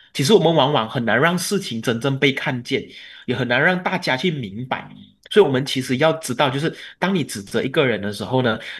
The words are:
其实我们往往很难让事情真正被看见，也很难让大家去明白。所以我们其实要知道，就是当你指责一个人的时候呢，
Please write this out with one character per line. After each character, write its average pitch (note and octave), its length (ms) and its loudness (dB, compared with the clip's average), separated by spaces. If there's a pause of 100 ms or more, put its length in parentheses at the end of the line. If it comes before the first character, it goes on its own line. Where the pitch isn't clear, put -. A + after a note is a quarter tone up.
(140)
其 D3+ 100 -2
实 C#3 100 4
我 G3 60 8
们 E3 140 4
往 C#3+ 180 4
往 A2 180 0
很 A#2 140 -4
难 A2 160 2
让 E3+ 180 2
事 F#3 220 -2
情 A2+ 220 -8
真 A#2 180 -2
正 C3+ 180 -2
被 C#3+ 140 4
看 C3 320 -4
见， G#2+ 240 -4 (380)
也 B2 100 -2
很 B2 140 -2
难 B2 120 2
让 F3+ 220 2
大 F3+ 140 -2
家 D3 180 -2
去 F#3 160 0
明 A#2+ 340 -8
白。 D3+ 240 -6 (400)
所 G#3 140 8
以 - 20 8
我 C#3+ 60 0
们 C3 140 2
其 C3+ 160 -4
实 B2+ 160 -2
要 D#3+ 160 4
知 D#3 200 -6
道， C3+ 160 2
就 C3 80 -4
是 D3+ 160 -2 (260)
当 F#3 140 0
你 F3+ 80 0
指 - 220 -6
责 A2 180 -2
一 - 60 -2
个 C#3 180 2
人 A2+ 160 0
的 G#2 120 -4
时 G#2+ 100 -8
候 B2+ 180 0
呢， A2+ 160 0 (220)